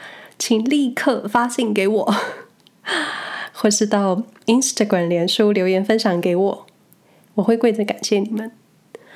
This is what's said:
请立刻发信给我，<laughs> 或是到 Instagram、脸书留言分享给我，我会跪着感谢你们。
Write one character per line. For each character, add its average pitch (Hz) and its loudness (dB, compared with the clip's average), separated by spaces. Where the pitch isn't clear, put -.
请 220 0
立 277 0
刻 247 -2
发 240 2
信 233 -2
给 196 0
我， 208 0
<laughs> - -8
或 - 0
是 208 2
到 202 0
Instagram、 208 2
脸 175 2
书 208 2
留 185 2
言 190 2
分 220 2
享 185 0
给 175 0
我， 190 0
我 202 0
会 226 4
跪 233 2
着 214 -2
感 - -4
谢 202 0
你 208 -2
们。 220 -6